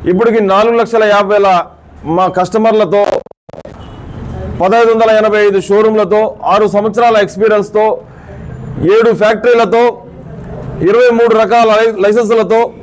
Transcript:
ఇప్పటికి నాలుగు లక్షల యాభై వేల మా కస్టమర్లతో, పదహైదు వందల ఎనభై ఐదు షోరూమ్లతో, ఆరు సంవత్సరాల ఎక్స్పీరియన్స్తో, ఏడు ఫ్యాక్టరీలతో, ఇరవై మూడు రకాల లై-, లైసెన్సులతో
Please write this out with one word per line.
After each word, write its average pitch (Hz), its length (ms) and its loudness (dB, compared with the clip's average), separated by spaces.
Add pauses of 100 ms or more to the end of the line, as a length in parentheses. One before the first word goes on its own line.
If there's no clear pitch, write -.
ఇప్పటికి 214 380 2
నాలుగు 208 340 2
లక్షల 226 260 0
యాభై 208 340 2
వేల 190 280 2 (400)
మా 175 220 0
కస్టమర్లతో, 202 800 0 (1600)
పదహైదు 226 300 2
వందల 226 180 2
ఎనభై 214 380 2
ఐదు 196 120 2
షోరూమ్లతో, 214 760 0 (100)
ఆరు 202 220 2
సంవత్సరాల 214 500 0
ఎక్స్పీరియన్స్తో, 208 840 0 (840)
ఏడు 226 320 2
ఫ్యాక్టరీలతో, 226 880 0 (800)
ఇరవై 226 280 4
మూడు 233 260 2
రకాల 220 320 2
లై-, 214 340 0
లైసెన్సులతో 220 680 0 (120)